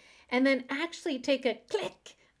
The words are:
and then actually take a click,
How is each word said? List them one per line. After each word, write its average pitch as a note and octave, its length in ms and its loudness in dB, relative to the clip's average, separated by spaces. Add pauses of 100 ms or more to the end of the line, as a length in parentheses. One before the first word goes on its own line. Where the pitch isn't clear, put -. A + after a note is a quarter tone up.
(300)
and B3+ 160 4
then C4 240 4
actually D4+ 480 -4
take C4 260 2
a A3+ 240 0
click, - 480 -6 (240)